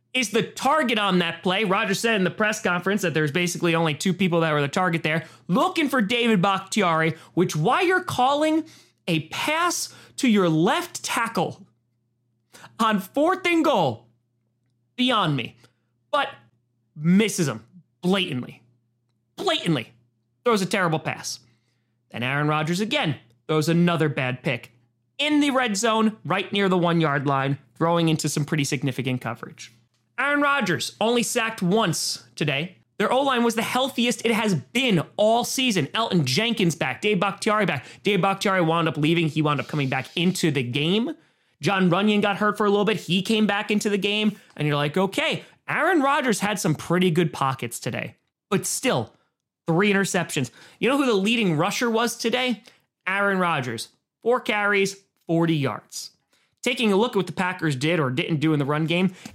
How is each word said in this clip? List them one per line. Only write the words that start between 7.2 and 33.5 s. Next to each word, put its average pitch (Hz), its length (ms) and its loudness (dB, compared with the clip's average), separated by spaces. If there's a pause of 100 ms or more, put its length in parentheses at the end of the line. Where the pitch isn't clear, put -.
which 185 220 0
why 190 260 2
you're 359 220 2
calling 311 640 2 (420)
a 160 220 0
pass 330 600 -2 (260)
to 262 120 2
your 196 200 4
left 220 540 0
tackle - 640 -4 (1120)
on 220 200 2
fourth 330 480 0
and 330 180 2
goal, 175 400 0 (880)
beyond 220 400 0
me. 110 220 -8 (540)
But 285 180 -2 (640)
misses 180 520 2
him 110 180 -8 (380)
blatantly. 180 580 -2 (720)
Blatantly. 302 580 -2 (520)
Throws 220 160 2
a 180 60 -2
terrible 175 320 0
pass. - 400 -8 (720)
Then 117 100 -8
Aaron 143 260 -2
Rodgers 156 340 0
again 214 340 -2 (320)
throws 156 220 0
another 170 400 2
bad 127 340 -4
pick - 300 -6 (440)
in 294 220 2
the 285 120 2
red 247 260 0
zone, 220 480 2
right 180 260 -2
near 202 160 0
the 185 100 2
one-yard 165 480 2
line, 139 320 0 (180)
throwing 165 340 2
into 156 180 0
some 147 160 -2
pretty 147 220 -2
significant 127 560 -4
coverage. - 500 -12 (480)
Aaron 285 220 0
Rodgers 269 580 -2
only 233 240 2
sacked 226 380 -4
once 185 640 0 (100)
today. 151 400 -4 (220)
Their 214 120 0
O-line 254 360 2
was 233 100 0